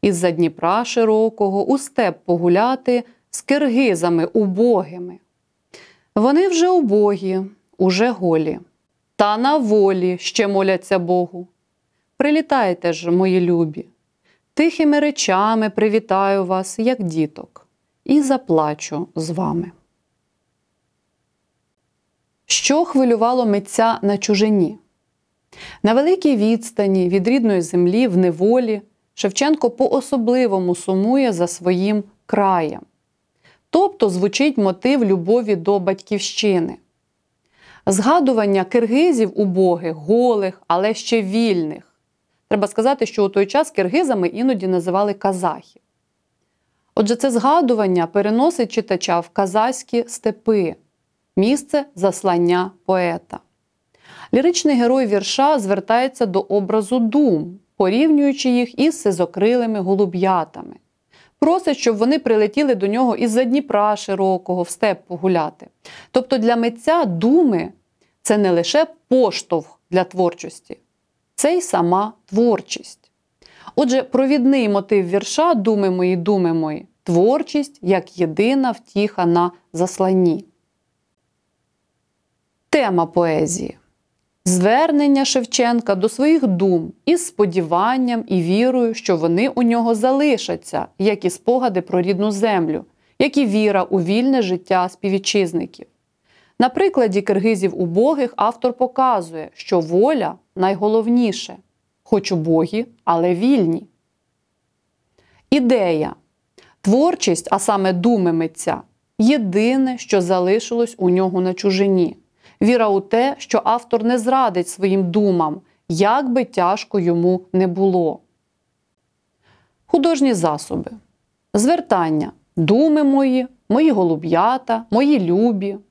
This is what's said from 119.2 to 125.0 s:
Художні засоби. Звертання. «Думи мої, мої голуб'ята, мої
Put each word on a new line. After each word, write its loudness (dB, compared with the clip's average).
Художні 0
засоби. -6
Звертання. 0
«Думи 2
мої, 0
мої 2
голуб'ята, 0
мої 2